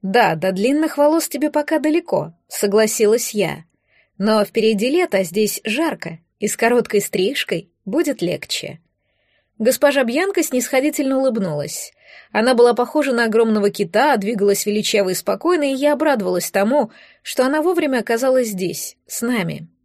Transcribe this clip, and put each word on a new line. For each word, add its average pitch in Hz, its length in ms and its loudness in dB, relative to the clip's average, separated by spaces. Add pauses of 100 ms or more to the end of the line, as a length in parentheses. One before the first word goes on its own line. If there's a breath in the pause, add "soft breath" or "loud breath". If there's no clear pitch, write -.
"Да, 190 320 2
до 180 180 -2
длинных 285 460 0
волос 302 320 2
тебе 294 200 -2
пока 302 280 0
далеко", 294 560 -2 (120)
согласилась 214 840 2
я. 165 340 -4 (540)
"Но 214 260 2
впереди 220 460 0
лето, 330 260 0
а 190 80 2
здесь 202 400 -2
жарко, 220 540 -4 (220)
и 202 60 -4
с 208 120 -4
короткой 226 420 2
стрижкой 185 720 -4 (140)
будет 277 340 -2
легче". - 600 -6 (800)
Госпожа 262 460 2
Бьянка 339 380 0
снисходительно 269 760 0
улыбнулась. 190 760 -4 (400 loud breath)
Она 233 220 2
была 240 180 6
похожа 247 400 0
на 233 120 0
огромного 220 460 2
кита, 220 460 2
двигалась 202 480 0
величаво 208 460 0
и 185 40 -2
спокойно, 311 500 0
и 269 100 0
я 285 180 2
обрадовалась 226 580 0
тому, 220 400 2 (320 loud breath)
что - 220 -2
она 285 160 0
вовремя 320 380 0
оказалась 240 500 0
здесь, 180 480 -6 (100)
с - 140 -10
нами. 175 480 -4 (160)